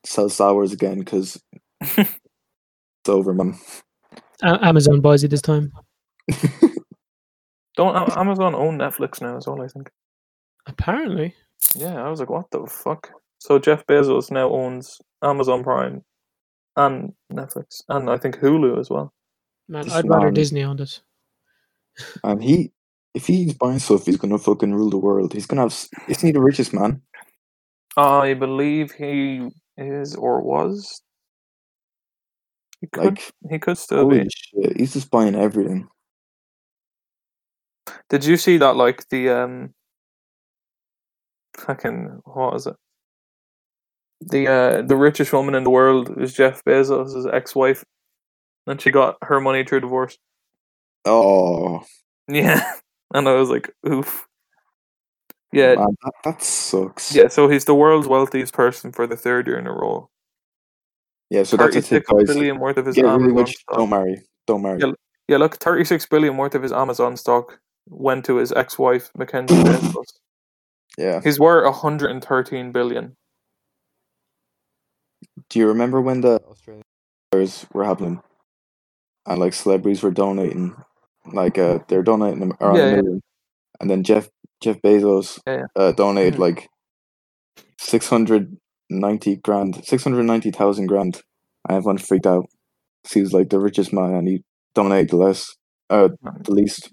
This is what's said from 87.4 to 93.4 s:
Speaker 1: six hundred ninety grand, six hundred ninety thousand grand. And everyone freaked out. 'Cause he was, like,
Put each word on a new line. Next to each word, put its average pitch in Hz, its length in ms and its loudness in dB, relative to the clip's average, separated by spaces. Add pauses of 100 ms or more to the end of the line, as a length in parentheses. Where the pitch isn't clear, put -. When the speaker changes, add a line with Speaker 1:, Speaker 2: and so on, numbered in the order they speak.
Speaker 1:
six - 280 -2
hundred 107 480 2 (340)
ninety 101 480 -2
grand, 101 480 -4
six 127 180 -2
hundred 123 200 0
ninety 113 280 0
thousand 101 360 0
grand. 95 340 -2 (460)
And 95 100 0
everyone 95 200 -2
freaked 95 300 0
out. 90 200 2 (560)
'Cause - 100 -18
he 104 80 2
was, 95 120 -2
like, 92 160 2